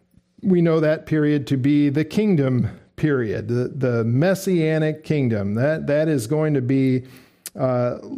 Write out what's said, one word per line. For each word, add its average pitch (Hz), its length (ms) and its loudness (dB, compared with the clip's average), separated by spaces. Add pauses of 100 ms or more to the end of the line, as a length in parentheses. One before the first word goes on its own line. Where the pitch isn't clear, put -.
(440)
We 180 180 4
know 165 180 2
that 156 280 0
period 147 400 0
to 139 100 0
be 147 320 2
the 151 160 0
kingdom 143 640 0 (280)
period, 120 500 -2
the, 120 280 -2
the 123 280 0
messianic 156 1000 0
kingdom. 110 520 0
That, 143 320 -2
that 151 200 2
is 131 200 0
going 151 260 0
to 135 80 0
be, 131 440 0 (540)
uh, 123 380 -2 (200)